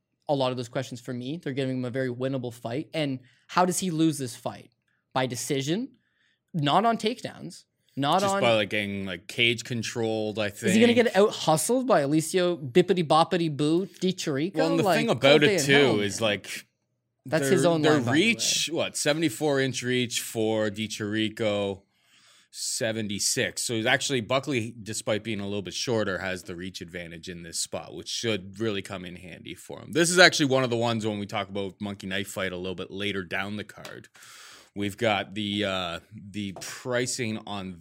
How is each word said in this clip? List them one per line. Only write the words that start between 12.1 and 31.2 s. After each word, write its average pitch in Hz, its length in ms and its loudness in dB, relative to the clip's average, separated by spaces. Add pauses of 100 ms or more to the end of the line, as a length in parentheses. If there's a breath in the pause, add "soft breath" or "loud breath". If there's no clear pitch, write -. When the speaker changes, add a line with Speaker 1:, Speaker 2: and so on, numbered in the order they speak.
Speaker 1:
Bippity 180 360 4
Boppity 160 480 4
Boo 160 300 2 (140)
Di 185 120 2
Chirico? 160 440 -4
Speaker 2:
Well, 156 140 2
and 165 80 2
the 160 40 4
Speaker 1:
Like, 175 160 4
Speaker 2:
thing 233 100 2
about 139 320 6
Speaker 1:
Cote - 40 6
Speaker 2:
it, - 80 6
Speaker 1:
and 175 100 2
Speaker 2:
too, 143 100 2
Speaker 1:
hell, 131 280 6
Speaker 2:
is, 98 200 -4
Speaker 1:
man. 113 100 2
Speaker 2:
like, - 360 -6 (580)
Speaker 1:
That's 143 200 0
Speaker 2:
their, 135 80 2
Speaker 1:
his 131 120 6
own 165 160 4
Speaker 2:
their 151 140 4
Speaker 1:
line, 143 80 2
by 117 80 0
the 123 80 2
Speaker 2:
reach, 220 520 2
Speaker 1:
way. 165 60 -4
Speaker 2:
what, 101 220 -2
seventy-four 147 600 0
inch 131 220 -2
reach 123 380 0
for 110 480 0
Di 104 200 -6
Chirico, 104 960 -2 (680 soft breath)
seventy-six. 110 1120 -2
So 123 120 -4
he's 110 120 -2
actually, 135 340 2
Buckley, 123 640 -2
despite 104 400 -4
being 107 180 -6
a 101 40 -6
little 101 180 -6
bit 87 120 -10
shorter, 104 440 -2
has 92 260 -6
the 92 120 -12
reach 92 240 -10
advantage 85 480 -14
in 85 140 -12
this 82 180 -10
spot, 71 340 -8
which 85 140 -12
should 98 500 -4
really 107 240 -2
come 92 220 -10
in 87 120 -14
handy 85 380 -14
for - 260 -16
him. - 120 -14
This 165 180 4
is 175 80 4
actually 165 280 8
one 131 180 4
of 123 60 0
the 120 60 0
ones 117 300 0
when 104 120 -2
we 101 80 -6